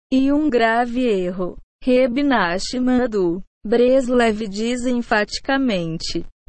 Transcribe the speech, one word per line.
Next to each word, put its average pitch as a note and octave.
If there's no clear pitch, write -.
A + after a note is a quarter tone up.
e C4+
um D4+
grave A#3
erro. F#3
Reb B3+
Nachman B3
do F#3+
Breslev A#3
diz A#3
enfaticamente, G#3